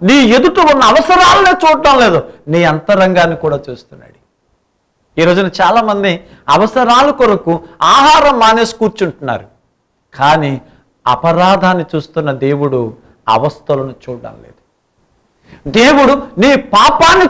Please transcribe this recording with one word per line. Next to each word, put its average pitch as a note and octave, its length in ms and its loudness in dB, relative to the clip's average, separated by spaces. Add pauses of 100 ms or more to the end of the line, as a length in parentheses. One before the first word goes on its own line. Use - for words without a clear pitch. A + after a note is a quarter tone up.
నీ C4 100 4 (180)
ఎదుట D#4 240 2 (120)
ఉన్న C4+ 200 0
అవసరాలనే F4+ 600 2 (100)
చూడటం D#4 400 2
లేదు, F3 160 0 (320)
నీ E3+ 80 0 (120)
అంతరంగాన్ని F3 720 0
కూడా D3 140 -4 (100)
చూస్తున్నాడు. - 500 -20 (1000)
ఈ D#3 100 0
రోజున F3+ 220 0 (100)
చాలామంది G3+ 520 0 (440)
అవసరాల A3 540 0 (100)
కొరకు G#3 340 0 (400)
ఆహారం C#4+ 480 4
మానేసి A3+ 400 0
కూర్చుంటున్నారు, C#3 680 -6 (680)
కానీ C#3+ 400 0 (520)
అపరాధాన్ని F3 840 -2
చూస్తున్న D3+ 380 -8 (160)
దేవుడు C#3 340 -4 (560)
అవస్థలను C3+ 580 -6 (100)
చూడడం A#2 400 -16
లేదు. A#2+ 180 -20 (1200)
దేవుడు C#4 340 2 (300)
నీ C#4 80 2 (240)
పాపాన్ని E4 540 2